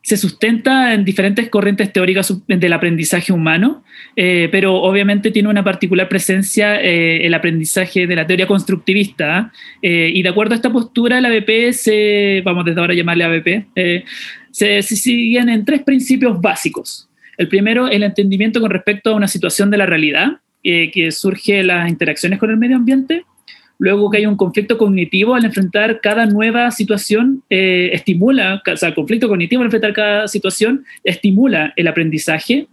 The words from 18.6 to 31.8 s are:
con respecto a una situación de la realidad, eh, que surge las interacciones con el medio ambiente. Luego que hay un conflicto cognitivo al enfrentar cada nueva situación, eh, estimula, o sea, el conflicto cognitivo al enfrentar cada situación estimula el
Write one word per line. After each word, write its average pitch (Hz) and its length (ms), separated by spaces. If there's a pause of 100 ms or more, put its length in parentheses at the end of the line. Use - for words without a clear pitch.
con 214 100
respecto 208 400
a 214 40
una 208 120
situación 196 420
de 202 80
la 196 80
realidad, 165 540 (240)
eh, 165 280
que 165 200
surge 190 500
las 175 280
interacciones 170 500
con 220 100
el 220 80
medio 247 200
ambiente. 269 480 (560)
Luego 202 280
que 208 80
hay 208 80
un 208 100
conflicto 202 420
cognitivo 202 580
al 240 100
enfrentar 208 560
cada 220 240
nueva 226 440
situación, 220 800
eh, 185 440
estimula, 196 760
o - 60
sea, 170 140
el 165 40
conflicto 220 360
cognitivo 196 320
al 240 60
enfrentar 214 260
cada 208 340
situación 214 560 (220)
estimula 190 720
el 170 100